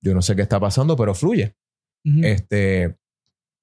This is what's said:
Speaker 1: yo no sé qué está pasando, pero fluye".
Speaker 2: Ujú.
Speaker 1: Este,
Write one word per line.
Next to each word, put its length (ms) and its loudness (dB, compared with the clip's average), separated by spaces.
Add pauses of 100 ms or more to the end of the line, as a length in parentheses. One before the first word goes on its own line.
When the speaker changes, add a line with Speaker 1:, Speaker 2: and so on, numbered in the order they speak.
Speaker 1:
yo 120 0
no 80 2
sé 140 0
qué 60 0
está 180 0
pasando, 380 0
pero 180 0
fluye". 400 -2 (500)
Speaker 2:
Ujú. 180 2
Speaker 1:
Este, 720 0 (680)